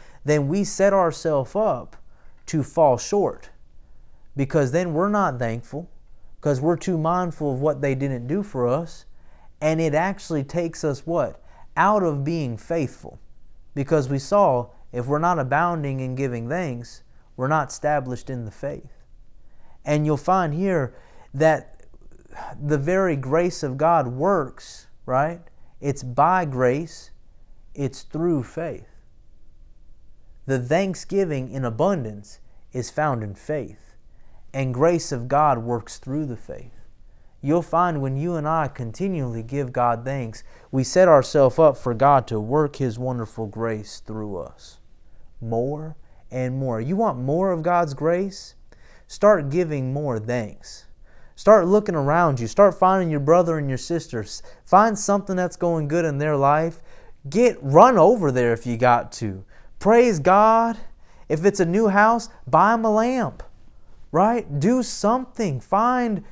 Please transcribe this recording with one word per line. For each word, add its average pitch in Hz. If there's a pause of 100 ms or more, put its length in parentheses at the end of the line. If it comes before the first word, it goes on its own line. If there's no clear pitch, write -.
(260)
then 147
we 196
set 196
ourselves 156
up 170 (520)
to 151
fall 143
short, - (840)
because 135
then 170
we're 180
not 180
thankful, 120 (520)
'cause 143
we're 165
too 170
mindful 156
of 127
what 147
they 139
didn't 131
do 190
for 127
us. 160 (580)
And 160
it 156
actually 170
takes 170
us 143
what? 151 (360)
Out 196
of 143
being 147
faithful. - (560)
Because 139
we 139
saw, 139 (200)
if 123
we're 147
not 170
abounding 143
in 131
giving 120
thanks, 139 (340)
we're 127
not 151
established 135
in 123
the 104
faith. - (800)
And 151
you'll 151
find 175
here 170 (400)
that 151 (760)
the 147
very 175
grace 160
of 135
God 156
works, 143 (180)
right? 147 (400)
It's 143
by 156
grace, 135 (600)
it's 139
through 160
faith. - (1600)
The 131
thanksgiving 160
in 135
abundance 113 (320)
is 127
found 139
in 101
faith, - (600)
and 131
grace 165
of 123
God 139
works 117
through 147
the 120
faith. - (720)
You'll 156
find 165
when 135
you 170
and 151
I 156
continually 127
give 127
God 120
thanks, 131 (280)
we 131
set 180
ourselves 139
up 151
for 123
God 135
to 110
work 143
His 120
wonderful 120
grace 110
through 104
us - (640)
more 139 (340)
and 127
more. 123
You 151
want 190
more 165
of 165
God's 170
grace? 175 (520)
Start 185
giving 147
more 139
thanks. 113 (500)
Start 196
looking 202
around 147
you. 113
Start 196
finding 185
your 151
brother 165
and 143
your 131
sister. 151
S-, - (240)
find 208
something 202
that's 180
going 165
good 165
in 143
their 147
life. 151 (480)
Get, 226
run 185
over 180
there 120
if 113
you 120
got 120
to. 95 (360)
Praise 226
God. 220 (520)
If 156
it's 196
a 175
new 208
house, 214 (180)
buy 180
'em 226
a 220
lamp, 226 (680)
right? 196
Do 233
something. 214
Find 233